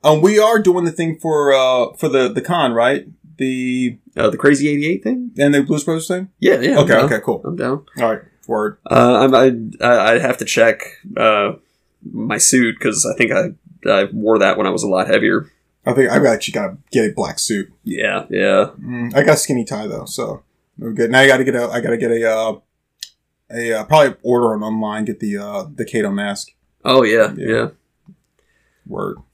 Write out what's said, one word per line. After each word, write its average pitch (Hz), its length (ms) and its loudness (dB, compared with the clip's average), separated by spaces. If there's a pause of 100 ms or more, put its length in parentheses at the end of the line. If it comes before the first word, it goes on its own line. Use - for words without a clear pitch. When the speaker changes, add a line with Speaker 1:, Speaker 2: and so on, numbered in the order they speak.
Speaker 1:
Um, 151 180 4
we 208 180 4
are 220 200 4
doing 180 260 2
the 165 60 -2
thing 165 300 -4
for, 147 320 2
uh, 127 440 2
for 156 120 -2
the, 131 180 2
the 110 140 -4
con, 156 320 0
right? 127 340 0 (300)
The 127 600 -4 (180)
Speaker 2:
Uh, 110 140 2
the - 80 -6
Crazy 143 320 2
eighty-eight 151 340 -4
thing? 123 340 -6
Speaker 1:
And 143 160 2
the 143 80 2
Blues 147 220 -2
Brothers 160 240 -4
thing? 185 220 -6 (100)
Speaker 2:
Yeah, 135 220 2
yeah, 214 180 2
Speaker 1:
Okay, - 0 -
Speaker 2:
I'm 139 80 2
down. 120 180 4
Speaker 1:
okay, 120 160 0
cool. - 220 -4
Speaker 2:
I'm 175 140 -8
down. 135 280 -6 (140)
Speaker 1:
All 113 140 0
right, - 80 -8 (260)
word. 107 300 -4 (120)
Speaker 2:
Uh, 120 380 4
I'm, 131 80 4
I, 120 500 2
I, 113 280 4
I'd 120 80 2
have 123 160 -2
to 113 80 -6
check, 113 380 2 (340)
uh, 104 360 0 (560)
my 110 280 -6
suit, 120 420 2
'cause 117 260 -2
I 110 120 -4
think 117 160 0
I, 95 140 0 (440)
I 98 220 2
wore 110 260 0
that 98 180 2
when 104 100 -2
I - 20 0
was 95 140 -4
a 104 40 -4
lot 95 200 0
heavier. 107 440 0 (340)
Speaker 1:
I 123 80 -2
think 127 160 2
I've 123 160 2
actually - 280 0
gotta 101 240 -6 (140)
get 127 200 0
a - 20 -14
black 82 240 -6
suit. - 360 -6 (100)
Speaker 2:
Yeah, 98 460 -4
yeah. 98 400 0 (120)
Speaker 1:
Mm, 120 320 -8
I 143 100 2
got 151 100 4
a 143 40 2
skinny 123 280 -4
tie, 135 220 -10
though, - 180 -10
so - 380 -10 (360)
we're 113 140 -10
good. 113 180 -2
Now 131 80 4
I 135 80 6
gotta 131 160 4
get 123 120 0
a, 120 120 -2
I 117 140 -4
gotta 117 160 -2
get 117 140 -2
a, 113 200 0
uh, 110 280 -2 (920)
a, 117 220 -4
uh, 107 100 -4
probably 147 400 4
order 120 300 2
on 104 100 -6
online, 107 420 -6
get 104 140 -8
the, 104 180 -6
uh, 101 280 -10 (100)
the 113 100 -8
Kato 104 240 -4
mask. 101 440 -8 (320)
Speaker 2:
Oh, 127 180 4
yeah, 110 340 2
Speaker 1:
Yeah. - 120 -8
Speaker 2:
yeah. 113 180 -2 (1200)
Speaker 1:
Word. - 300 -10 (160)